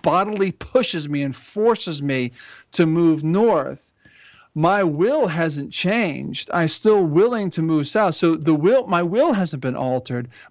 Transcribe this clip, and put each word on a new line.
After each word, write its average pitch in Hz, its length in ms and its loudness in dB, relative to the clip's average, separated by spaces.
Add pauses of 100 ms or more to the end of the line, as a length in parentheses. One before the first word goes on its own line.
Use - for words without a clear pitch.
bodily 196 500 0
pushes - 560 -2
me 147 140 -4
and 135 140 -4
forces 208 640 -2
me 131 300 -2 (400)
to 170 160 2
move 160 360 2
north. 160 680 0 (640)
My 185 280 2
will 196 440 0
hasn't 156 440 -4
changed. 180 800 -4
I'm 165 180 0
still 208 340 4
willing 196 480 2
to 170 100 -6
move 160 260 0
south. 202 280 0
So 165 200 2
the 156 200 0
will, 202 320 2
my 175 160 0
will 240 300 2
hasn't 175 280 -2
been 131 140 -4
altered. 127 520 -4 (220)